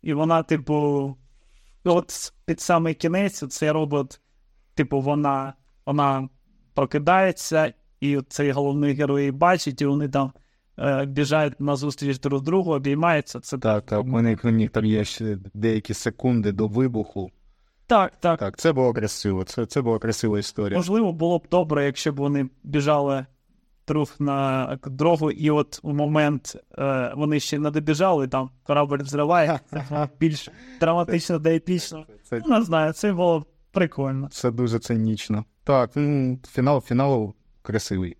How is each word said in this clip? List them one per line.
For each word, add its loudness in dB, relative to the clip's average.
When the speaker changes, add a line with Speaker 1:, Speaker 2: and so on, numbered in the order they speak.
Speaker 1:
І -2
вона, 2
типу, 0
от 0
під -4
самий 2
кінець -2
цей -2
робот, -2
типу, 0
вона, -2
вона 0
прокидається, 2
і 0
цей -2
головний 0
герой 0
її 0
бачить, 0
і 2
вони 0
там, 0
е, 0
біжать 0
назустріч -2
друг -2
другу, 0
обіймаються. 0
Це -8
Speaker 2:
Так, 0
так, 0
у 0
них, 0
у 2
них 2
там -2
є 2
ще -6
деякі -2
секунди -2
до -2
вибуху. -2
Speaker 1:
Так, 2
так. 2
Speaker 2:
Так, -6
це 2
було 4
красиво, -2
це, -4
це -2
була 2
красива -2
історія. -4
Speaker 1:
Можливо, 0
було 0
б -8
добре, 2
якщо -2
б -6
вони 0
біжали 0
друг 0
на -2
другу, 2
і 0
от 0
у -4
момент, 0
е, -2
вони 0
ще -4
не 0
добіжали, 2
там -4
корабль 0
взриває, 2
Speaker 2:
<laughs> -4
Speaker 1:
більш 0
драматично 0
та 2
епічно. -2
Speaker 2:
Це, -6
Speaker 1:
Ну, 4
не 2
знаю, 2
це -2
було 2
прикольно. -2
Speaker 2:
це -2
дуже 0
цинічно. -2
Так, 2
м, 0
фінал, 2
фінал 0
красивий. -4